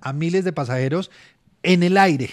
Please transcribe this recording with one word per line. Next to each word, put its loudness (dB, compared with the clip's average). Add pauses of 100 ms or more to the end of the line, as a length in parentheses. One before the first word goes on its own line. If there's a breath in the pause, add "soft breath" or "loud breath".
a -8
miles -2
de -4
pasajeros -4 (540 soft breath)
en 4
el 2
aire. 2